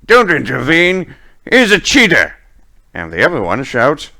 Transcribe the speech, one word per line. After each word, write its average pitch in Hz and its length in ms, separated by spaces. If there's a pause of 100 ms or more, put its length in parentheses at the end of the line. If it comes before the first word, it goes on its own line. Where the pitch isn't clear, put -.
Don't 220 280
intervene! 151 840 (340)
He's 240 220
a 202 80
cheater. 160 560 (580)
And 82 200
the 90 120
other 165 160
one 101 220
shouts 131 560